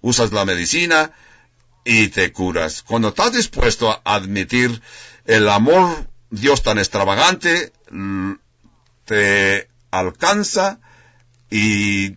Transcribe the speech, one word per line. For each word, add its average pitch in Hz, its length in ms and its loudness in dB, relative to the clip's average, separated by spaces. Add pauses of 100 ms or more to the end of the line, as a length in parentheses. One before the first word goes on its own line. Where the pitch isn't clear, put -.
usas 117 320 0
la 104 100 0
medicina 156 680 0 (720)
y 113 220 2
te 92 240 -2
curas. 85 500 -4
Cuando 113 280 -2
estás 226 240 -2
dispuesto 117 580 0
a - 100 -6 (140)
admitir 110 680 -2 (440)
el 110 240 4
amor 156 580 4 (220)
Dios 127 340 2
tan 110 140 0
extravagante, 147 960 0 (180)
mm, 98 400 -6 (720)
te 101 640 2 (240)
alcanza 190 880 -2 (720)
y 104 680 0